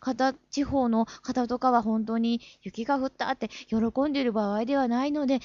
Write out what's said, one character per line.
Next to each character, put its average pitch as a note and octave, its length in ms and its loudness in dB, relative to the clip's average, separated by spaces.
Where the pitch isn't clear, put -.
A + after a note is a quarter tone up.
方、 C4 320 0
地 - 320 -6
方 C4 240 2
の A3+ 160 2
方 B3+ 420 -4
と A#3+ 120 -4
か C4 120 2
は A#3 120 4
本 A3 240 0
当 A3+ 120 -2
に A#3 220 0
雪 A3 240 -10
が C#4 120 2
降 C4 80 -2
っ C4+ 40 -6
た - 200 -4
っ C#4 60 -4
て - 120 -6
喜 A3 80 0
ん D4+ 40 -2
で C4+ 120 0
る A#3+ 80 2
場 G3+ 220 0
合 G#3+ 100 -2
で C4+ 120 0
は C4+ 120 2
な A#3+ 160 0
い D4 80 -2
の D4 140 -2
で、 B3+ 180 2